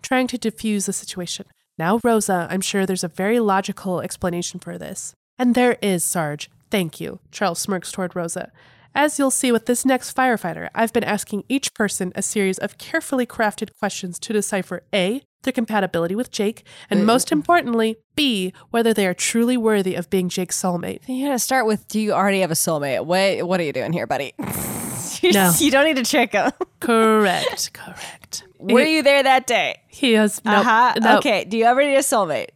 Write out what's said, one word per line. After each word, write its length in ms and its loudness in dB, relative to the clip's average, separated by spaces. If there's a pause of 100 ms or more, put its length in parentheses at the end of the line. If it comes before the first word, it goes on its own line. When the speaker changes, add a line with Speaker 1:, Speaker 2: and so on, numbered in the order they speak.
Speaker 1:
trying 260 0
to 100 -6
defuse 480 -2
the 80 -4
situation. 500 -10 (320)
"Now, 260 0
Rosa, 480 2
I'm 120 -2
sure 240 -2
there's 180 -4
a 40 -6
very 320 0
logical 600 -2
explanation 580 -6
for 200 -14
this." 340 -12 (260)
"And 160 2
there 280 4
is, 200 0
Sarge. 480 -4 (200)
Thank 280 -2
you." 220 -10 (100)
Charles 280 -2
smirks 340 -6
toward 240 -6
Rosa. 340 -6 (460)
"As 220 2
you'll 140 2
see 180 0
with 160 2
this 180 0
next 320 0
firefighter, 560 -2
I've 200 -2
been 100 2
asking 460 -4
each 260 -2
person 400 -2
a 80 -6
series 360 -2
of 200 -8
carefully 480 -2
crafted 500 -2
questions 440 -6
to 120 -8
decipher 500 -2 (100)
A, 300 0 (200)
their 100 -2
compatibility 640 -2
with 160 -4
Jake, 340 -4 (260)
and 100 2
Speaker 2:
Uh, 40 2
Speaker 1:
most 280 2
Speaker 2:
uh. 40 2
Speaker 1:
importantly, 600 2 (180)
B, 380 0 (180)
whether 240 2
they 140 2
are 60 -2
truly 420 0
worthy 400 2
of 140 -6
being 180 0
Jake's 320 -4
soulmate." 480 -4
Speaker 2:
You 180 -4
gotta 140 0
start 260 0
with, 220 -2
do 120 -4
you 120 0
already 280 2
have 120 0
a 20 0
soulmate? 500 -2
What, 440 0
what 120 0
are 40 -2
you 80 -4
doing 200 -4
here, 160 -2
buddy? 300 -4
<laughs> 60 -8 (760)
You 100 4
Speaker 1:
No. 140 6
Speaker 2:
just, 140 4
you 100 4
don't 160 6
need 100 2
to 80 -2
trick 280 2
him. 180 2 (160)
<laughs> 140 -20
Speaker 1:
Correct, 920 2
correct. 680 -16 (160)
Speaker 2:
Were 260 4
Speaker 1:
He 120 2
Speaker 2:
you 60 2
there 200 4
that 240 4
day? 300 0 (120)
Speaker 1:
He 260 0
has, 300 2
nope, 220 4
Speaker 2:
Uh-huh. 340 4
Speaker 1:
nope. 180 6
Speaker 2:
Okay, 260 0
do 120 -6
you 100 2
already 240 4
need 60 4
a 40 6
soulmate? 560 0